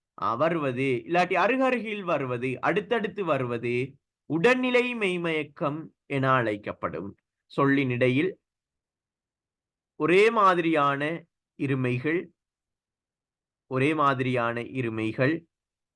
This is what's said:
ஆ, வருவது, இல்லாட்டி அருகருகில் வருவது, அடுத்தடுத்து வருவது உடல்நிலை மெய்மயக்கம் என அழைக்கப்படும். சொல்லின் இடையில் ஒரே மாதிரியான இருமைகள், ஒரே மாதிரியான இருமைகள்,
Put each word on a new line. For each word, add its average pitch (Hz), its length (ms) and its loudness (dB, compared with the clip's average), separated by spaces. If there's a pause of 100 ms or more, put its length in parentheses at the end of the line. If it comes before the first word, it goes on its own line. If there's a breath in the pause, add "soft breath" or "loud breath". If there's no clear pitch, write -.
(220)
ஆ, 107 140 0
வருவது, 135 680 0
இல்லாட்டி 175 280 0
அருகருகில் 220 720 0
வருவது, 131 560 -4
அடுத்தடுத்து 208 680 -2
வருவது 120 500 -2 (500)
உடல்நிலை 247 680 2
மெய்மயக்கம் 160 840 -4 (260)
என 135 260 0
அழைக்கப்படும். 101 800 -2 (420)
சொல்லின் 139 380 2
இடையில் 127 500 0 (1600)
ஒரே 185 300 6
மாதிரியான 165 960 2 (340)
இருமைகள், 135 600 -2 (1500)
ஒரே 131 220 2
மாதிரியான 127 680 0
இருமைகள், 117 720 -2 (600)